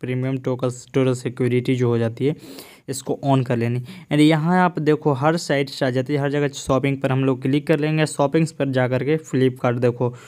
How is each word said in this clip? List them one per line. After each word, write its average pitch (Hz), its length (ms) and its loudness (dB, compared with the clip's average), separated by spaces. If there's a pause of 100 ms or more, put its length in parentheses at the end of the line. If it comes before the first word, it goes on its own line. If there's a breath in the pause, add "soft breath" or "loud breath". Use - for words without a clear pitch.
प्रीमियम 127 380 -4
टोटल, 127 320 -2 (240)
टोटल 131 200 2
सिक्योरिटी 123 640 0
जो 123 120 2
हो 117 100 2
जाती 117 280 -2
है 151 80 0 (540 loud breath)
इसको - 380 -6
on 135 200 4
कर 123 100 0
लेनी। 120 240 -2
And - 400 -2
यहाँ 156 400 4
आप 175 180 2
देखो 151 340 2
हर 147 240 2
साइट 143 340 -2
से - 160 -4
आ 131 40 0
जाती 127 220 -2
है, 147 80 2
हर 139 100 0
जगह 143 180 0
शॉपिंग 139 540 -2
पर 135 100 0
हम 131 120 2
लोग 131 180 0
क्लिक 143 240 0
कर 160 140 2
लेंगे। 156 260 0
शॉपिंग्स 151 460 0
पर 139 180 -4
जा 127 180 2
करके 127 320 0
Flipkart 127 600 0
देखो 123 300 0 (180 loud breath)